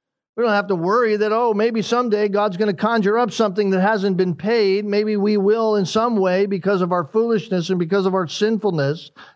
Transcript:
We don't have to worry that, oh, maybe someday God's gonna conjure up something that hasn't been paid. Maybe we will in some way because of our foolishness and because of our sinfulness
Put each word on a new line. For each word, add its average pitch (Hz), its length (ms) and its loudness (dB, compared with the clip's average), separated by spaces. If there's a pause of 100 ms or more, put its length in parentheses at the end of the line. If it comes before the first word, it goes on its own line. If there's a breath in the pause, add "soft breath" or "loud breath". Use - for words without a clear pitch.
(360)
We 226 80 -2
don't 220 80 2
have 202 160 0
to 190 80 0
worry 214 400 0
that, 208 160 0
oh, 233 200 0
maybe 220 300 0
someday 214 460 0
God's 202 280 0
gonna 208 160 0
conjure 214 460 0
up 240 140 0
something 202 380 0
that 185 100 2
hasn't 196 360 0
been 180 200 0
paid. 208 480 0
Maybe 208 320 0
we 208 200 2
will 214 380 2
in 202 100 2
some 220 320 0
way 190 300 2
because 196 340 0
of 180 120 -2
our 180 100 0
foolishness 202 680 -2
and 185 100 0
because 185 260 0
of 190 80 -2
our 180 140 -2
sinfulness 175 840 -2 (260 loud breath)